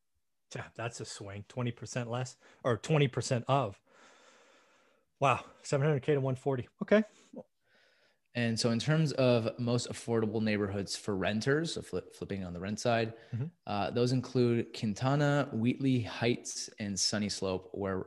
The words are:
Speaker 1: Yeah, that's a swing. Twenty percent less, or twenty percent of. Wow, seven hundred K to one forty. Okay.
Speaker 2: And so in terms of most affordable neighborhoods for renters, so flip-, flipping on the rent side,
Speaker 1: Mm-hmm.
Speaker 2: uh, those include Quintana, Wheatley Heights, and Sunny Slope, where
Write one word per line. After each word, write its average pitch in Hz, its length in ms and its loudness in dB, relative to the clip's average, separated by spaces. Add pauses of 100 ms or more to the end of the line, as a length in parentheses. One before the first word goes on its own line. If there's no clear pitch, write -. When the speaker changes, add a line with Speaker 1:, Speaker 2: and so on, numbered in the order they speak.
(560)
Speaker 1:
Yeah, 120 100 -10 (100)
that's 117 260 -8
a 110 40 -8
swing. 101 440 -12
Twenty 120 220 -4
percent 120 400 -8
less, 127 260 -6 (260)
or 120 140 4
twenty 147 300 4
percent 120 400 0
of. 127 340 2 (1400)
Wow, 127 200 4 (240)
seven 143 240 2
hundred 147 160 2
K 151 100 2
to 139 80 2
one 131 140 0
forty. 127 320 -2 (160)
Okay. 214 200 6 (1300)
Speaker 2:
And 117 240 0
so 120 100 2
in 117 80 2
terms 156 360 2
of 120 440 4
most 120 320 0
affordable 110 540 0
neighborhoods 101 520 -2
for 101 200 -4
renters, 113 580 0
so - 80 -6
flip-, - 340 -8
flipping 98 280 -8
on 87 100 -8
the 87 60 -8
rent 101 200 -4
side, 117 340 2 (220)
Speaker 1:
Mm-hmm. 123 100 -2 (200)
Speaker 2:
uh, 101 240 0
those 123 220 2
include 120 680 2
Quintana, 139 720 2
Wheatley 123 500 2
Heights, - 760 -2
and 101 220 -4
Sunny 104 300 0
Slope, 92 440 -4
where 95 340 -4